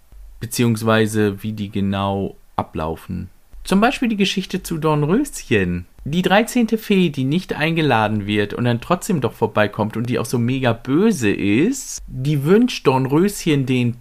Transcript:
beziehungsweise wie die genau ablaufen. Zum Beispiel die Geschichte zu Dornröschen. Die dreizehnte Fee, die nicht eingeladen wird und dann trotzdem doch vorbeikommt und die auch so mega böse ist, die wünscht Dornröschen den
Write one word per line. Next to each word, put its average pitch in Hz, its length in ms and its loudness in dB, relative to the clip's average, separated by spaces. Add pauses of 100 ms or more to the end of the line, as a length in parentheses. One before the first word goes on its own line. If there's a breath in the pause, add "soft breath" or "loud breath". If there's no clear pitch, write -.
(400)
beziehungsweise 110 1000 2
wie 110 120 -6
die 104 180 -6
genau 98 640 -2 (200)
ablaufen. 82 760 -6 (320)
Zum 196 180 2
Beispiel 247 260 0
die 226 100 -2
Geschichte 190 440 -2
zu - 160 -6
Dornröschen. 147 1080 0 (180)
Die 156 160 -2
dreizehnte 220 560 2
Fee, 190 320 2
die 139 140 -4
nicht 160 300 -2
eingeladen 120 760 0
wird 104 260 0
und 120 120 -2
dann 120 160 0
trotzdem 180 380 -2
doch 117 140 -2
vorbeikommt 107 640 0
und 120 140 -4
die 120 80 0
auch 117 60 -2
so 127 120 -4
mega 123 360 0
böse 139 580 2
ist, 127 720 0
die 135 380 -2
wünscht 214 420 2
Dornröschen 143 800 2
den 123 360 0